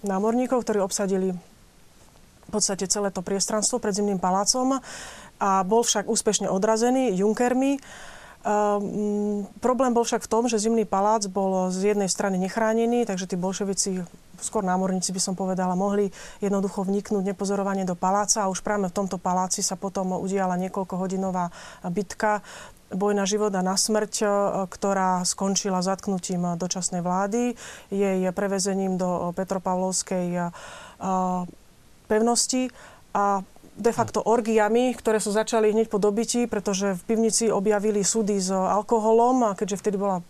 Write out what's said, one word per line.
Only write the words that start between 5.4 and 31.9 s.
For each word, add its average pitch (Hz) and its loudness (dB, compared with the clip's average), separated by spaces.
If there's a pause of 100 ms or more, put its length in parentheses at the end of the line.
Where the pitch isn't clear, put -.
bol 220 4
však 208 0
úspešne 208 0
odrazený 220 2
junkermi. 247 2 (640)
Ehm, 208 0 (160)
problém 247 2
bol 233 2
však 220 -2
v - -8
tom, 226 2
že 214 0
Zimný 226 2
palác 208 2
bol 190 0
z 190 2
jednej 202 2
strany 190 0
nechránený, 226 2
takže 190 -4
tí 190 -4
bolševici, 185 -2 (340)
skôr - -4
námorníci 185 0
by 185 -4
som 190 -2
povedala, 185 -2
mohli 202 2 (320)
jednoducho 196 0
vniknúť 196 0
nepozorovane 196 -2
do 180 -2
paláca 202 2
a 190 0
už 185 -6
práve 208 0
v 175 -8
tomto 196 -2
paláci 185 -2
sa 196 -2
potom 185 -4
udiala 190 -2
niekoľkohodinová 185 -2 (400)
bitka, 208 -2 (480)
boj 202 0
na 196 2
život 208 0
a 190 0
na 185 0
smrť, 214 0
e, 214 2 (380)
ktorá 185 0
skončila 190 -2
zatknutím 180 -2
dočasnej 180 -4
vlády, 202 0 (400)
jej 196 2
prevezením 190 0
do 175 -2
Petropavlovskej, 185 -2
e, 175 -2 (1700)